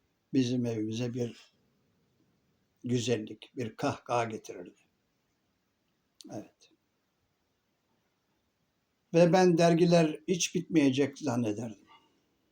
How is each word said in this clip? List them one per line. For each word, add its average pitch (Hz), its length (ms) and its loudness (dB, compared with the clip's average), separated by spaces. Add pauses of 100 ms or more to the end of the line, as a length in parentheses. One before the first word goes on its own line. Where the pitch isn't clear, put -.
(320)
bizim 127 340 0
evimize 113 480 -6
bir 120 380 -10 (1300)
güzellik, 113 720 -4
bir 117 200 -8
kahkaha 120 480 -4
getirirdi. - 560 -14 (1500)
Evet. - 380 -18 (2500)
Ve 170 180 6
ben 185 260 4
dergiler 170 720 4
hiç 175 260 -2
bitmeyecek 143 640 0
zannederdim. 117 680 -6 (640)